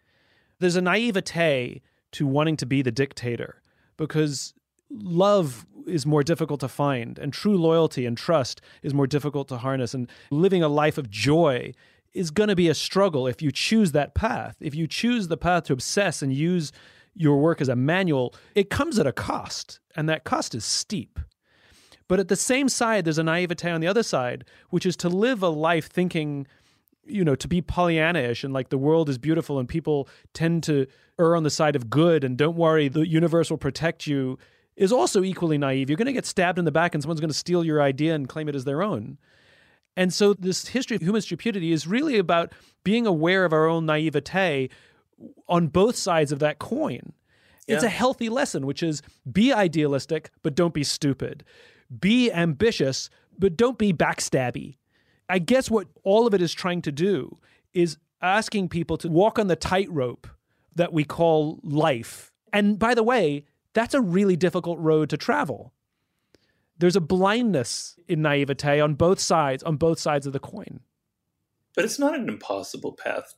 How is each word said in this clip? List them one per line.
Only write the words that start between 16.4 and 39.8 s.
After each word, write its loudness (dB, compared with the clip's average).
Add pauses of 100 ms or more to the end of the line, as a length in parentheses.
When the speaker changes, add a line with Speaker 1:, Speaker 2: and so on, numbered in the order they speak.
Speaker 1:
your 4
work 2
as 0
a 2
manual, 0 (180)
it 2
comes 0
at 2
a 0
cost, -8 (160)
and -2
that -2
cost -4
is -8
steep. -6 (880)
But 2
at 0
the 2
same 0
side, 0
there's 0
a 0
naivete -2
on -2
the -2
other 2
side, -4 (260)
which -2
is 0
to -2
live 0
a 2
life 0
thinking, -4 (600)
you -4
know, 2
to -8
be 0
Pollyanna-ish 0
and, -6
like, -4
the -2
world 2
is -2
beautiful -2
and -4
people -2 (260)
tend 0
to 0 (300)
err 4
on 0
the 2
side 2
of -4
good 4
and -4
don't 0
worry, 2
the 0
universe 2
will -2
protect -4
you, -2 (380)
is 2
also 2
equally 0
naive. 0
You're 0
gonna 0
get -4
stabbed 0
in 0
the 0
back 2
and -2
someone's -4
gonna -2
steal 0
your 2
idea 0
and -4
claim -8
it -6
as -6
their -4
own. -6 (800)